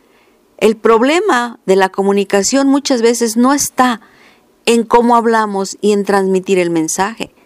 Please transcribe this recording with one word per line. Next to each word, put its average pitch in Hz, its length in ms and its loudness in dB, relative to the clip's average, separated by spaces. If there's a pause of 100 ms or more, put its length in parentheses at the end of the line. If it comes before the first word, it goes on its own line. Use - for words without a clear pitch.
(580)
El 214 200 0
problema 240 920 0
de 190 80 2
la 190 140 2
comunicación 202 800 0
muchas 269 360 0
veces 233 340 0
no 247 160 2
está 254 480 -2 (640)
en 233 180 2
cómo 240 320 2
hablamos 214 640 -2
y 208 120 0
en 202 140 0
transmitir 190 520 0
el 175 140 0
mensaje. 170 640 -6 (100)